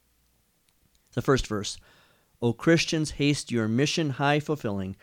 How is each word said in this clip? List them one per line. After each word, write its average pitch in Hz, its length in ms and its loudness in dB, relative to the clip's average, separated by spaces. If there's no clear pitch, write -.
The 120 100 -4
first 135 240 2
verse, 101 300 -6
"O 120 120 0
Christians, 160 600 2
haste 143 400 0
your 113 160 0
mission 143 420 0
high 143 300 0
fulfilling, 101 640 -6